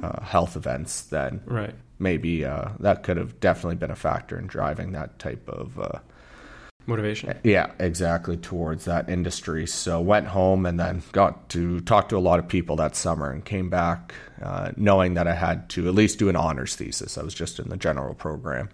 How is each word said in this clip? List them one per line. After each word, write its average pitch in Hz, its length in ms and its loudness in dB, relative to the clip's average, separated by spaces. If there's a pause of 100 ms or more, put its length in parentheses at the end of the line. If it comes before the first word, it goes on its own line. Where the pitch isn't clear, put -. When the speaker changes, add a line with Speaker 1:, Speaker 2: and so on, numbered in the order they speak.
Speaker 1:
uh, - 200 -6
health 85 320 2
events, 69 500 -6
then 69 420 -4
Speaker 2:
Right. 113 280 -4 (240)
Speaker 1:
maybe, 85 460 0
uh, 67 240 -4 (120)
that 92 220 4
could 90 140 0
have - 240 -6
definitely 85 360 2
been 82 140 -4
a - 60 -8
factor 85 420 -4
in 95 100 -10
driving 87 440 -4
that 73 260 -10
type - 300 -10
of, - 320 -10
uh, 50 180 -6 (840)
Speaker 2:
Motivation. 107 480 -4 (120)
Speaker 1:
Yeah, 98 340 6
exactly, 85 580 0
towards 82 500 -6
that 85 220 -2
industry. 85 600 -2
So 85 320 -2
went 101 260 4
home 95 400 4
and 85 140 0
then 87 320 -2
got 95 380 4
to 87 320 0
talk 101 260 4
to 110 80 0
a - 20 2
lot 87 220 6
of 85 80 -6
people 85 280 0
that 78 200 0
summer 80 340 -2
and 67 140 -8
came 92 260 -4
back, 85 440 0 (280)
uh, 92 340 -6
knowing 95 380 6
that 85 140 2
I 85 60 2
had 85 360 0
to 87 160 -2
at 92 80 2
least 107 240 6
do 101 100 4
an 92 60 4
honors 80 400 0
thesis. - 420 -8
I - 60 -6
was 80 120 -8
just - 260 -6
in 85 80 -8
the 90 80 -6
general 69 380 -2
program, 73 600 -6